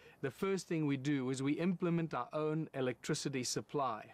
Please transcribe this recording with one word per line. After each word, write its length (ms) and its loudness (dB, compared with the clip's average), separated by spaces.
the 100 -2
first 380 -2
thing 180 2
we 80 4
do 360 0
is 120 -2
we 80 2
implement 640 2
our 180 -4
own 420 0
electricity 680 -2
supply. 680 -2